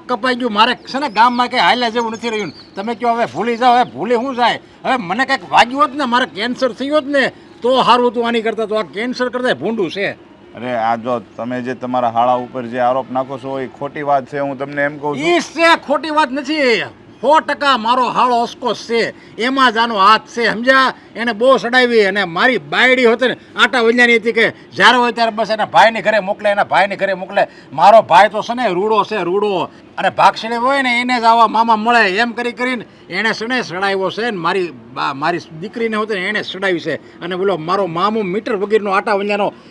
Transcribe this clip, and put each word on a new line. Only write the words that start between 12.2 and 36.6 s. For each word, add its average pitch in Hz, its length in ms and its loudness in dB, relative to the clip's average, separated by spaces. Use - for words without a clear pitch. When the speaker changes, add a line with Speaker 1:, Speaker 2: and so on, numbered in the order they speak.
Speaker 2:
ઉપર 123 300 -6
જે 120 140 -6
આરોપ 123 320 0
નાખો 131 260 -6
છો 135 220 -8
એ 131 80 -8
ખોટી 143 340 -10
વાત 139 240 0
છે. 143 140 -8
હું 139 180 -4
તમને 143 240 -6
એમ 143 180 -2
કહું 143 180 -4
છું. 294 80 -6
Speaker 1:
ઈ 349 140 2
છે, 330 380 0
ખોટી 294 220 -2
વાત 302 220 0
નથી. 269 520 -2
સો 294 180 4
ટકા 285 380 -2
મારો 233 320 0
હાળો 240 260 2
ઓસકો 233 380 -4
છે, 220 400 -4
એમાં 254 360 0
જ 214 40 -2
આનો 233 180 -2
હાથ 208 260 6
છે, 226 160 0
સમજ્યા? 254 420 2
એને 233 180 -4
બહુ 247 240 4
સડાવી 240 480 2
અને 196 200 0
મારી 202 320 0
બાયડી 226 480 2
હોતે 233 220 4
ને 196 100 -2
આટા 233 260 2
વંજાની 240 340 4
હતી 226 160 0
કે 208 180 2
જ્યારે 208 480 2
હોય 240 140 2
ત્યારે 226 200 0
બસ 208 180 -4
એના 220 160 0
ભાઈને 208 360 4
ઘરે 214 180 2
મોકલે, 202 300 -2
એના 202 140 2
ભાઈને 185 320 2
ઘરે 190 180 -2
મોકલે. 185 340 -2
મારો 196 280 8
ભાઈ 175 280 6
તો 202 120 -4
છે 233 120 -8
ને 240 200 -2
રૂડો 208 300 0
છે, 202 200 -4
રૂડો. 185 460 -2
અને 180 120 0
ભાગશેડી 202 460 0
હોય 262 260 0
ને 247 200 0
એને 247 180 0
જ 226 40 -2
આવા 226 240 6
મામા 226 280 2
મળે 214 420 2
એમ 240 140 0
કરી 240 200 -4
કરીને 247 340 -6
એને 208 240 -4
છે 220 140 -8
ને 247 160 -2
સડાવ્યો 190 460 -2
છે 202 120 -6
ને 226 160 -4
મારી 175 360 -2
બા-, 147 200 -6
મારી 156 260 -2
દીકરીને 220 380 -6
હોતે 214 180 -4
ને 185 120 -6
એને 208 160 -4
સડાવી 190 360 -4